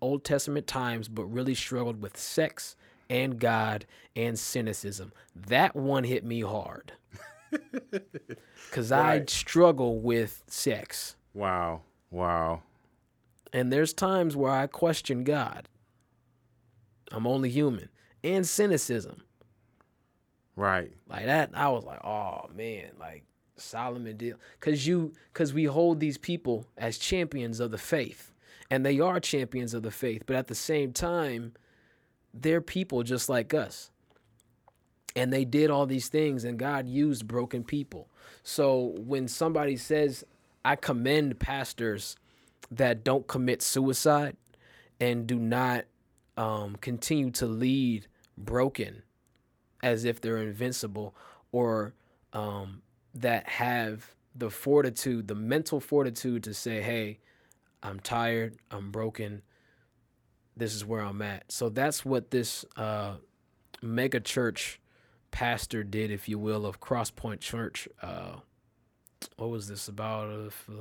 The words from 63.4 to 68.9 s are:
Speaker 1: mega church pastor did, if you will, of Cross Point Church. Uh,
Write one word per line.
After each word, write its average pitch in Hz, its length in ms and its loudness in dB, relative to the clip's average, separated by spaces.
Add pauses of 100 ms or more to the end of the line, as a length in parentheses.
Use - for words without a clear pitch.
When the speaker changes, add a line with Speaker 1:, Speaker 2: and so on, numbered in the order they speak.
Speaker 1:
mega 123 400 -2
church - 580 -2 (520)
pastor 120 520 -2
did, 107 280 -2
if 101 180 -6
you 104 100 -4
will, 107 260 -2
of 95 140 -8
Cross 120 320 -4
Point 107 300 -10
Church. - 460 -8 (140)
Uh, - 380 -12 (960)